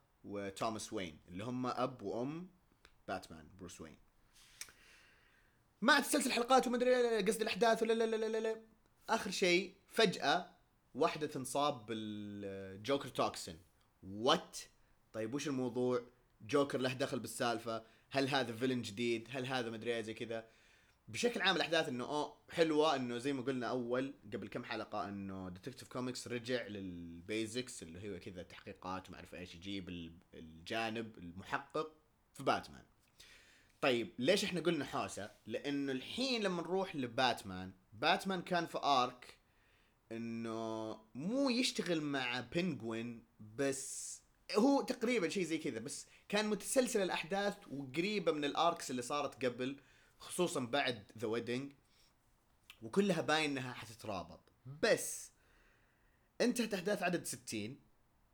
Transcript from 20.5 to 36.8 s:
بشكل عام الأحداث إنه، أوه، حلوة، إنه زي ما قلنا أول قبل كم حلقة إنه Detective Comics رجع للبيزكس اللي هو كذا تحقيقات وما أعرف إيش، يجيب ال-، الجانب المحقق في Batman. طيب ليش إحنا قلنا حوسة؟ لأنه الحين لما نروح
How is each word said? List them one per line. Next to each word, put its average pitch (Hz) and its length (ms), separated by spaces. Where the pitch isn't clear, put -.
بشكل 220 340
عام 185 140
الأحداث 156 340
إنه، 123 140
أوه، - 340
حلوة، 156 460
إنه 123 220
زي 139 160
ما 131 80
قلنا 123 260
أول 127 460
قبل 117 140
كم 123 160
حلقة 107 460
إنه 95 400
Detective 95 380
Comics 127 400
رجع 120 400
للبيزكس 98 1160
اللي 90 260
هو 90 100
كذا 90 240
تحقيقات 92 640
وما 78 80
أعرف 82 180
إيش، 87 200
يجيب 92 340
ال-، 85 280
الجانب 110 840
المحقق 95 800
في 143 100
Batman. 95 400
طيب 120 380
ليش 185 240
إحنا 180 180
قلنا 151 240
حوسة؟ 101 460
لأنه 139 460
الحين 226 520
لما 180 180
نروح 185 340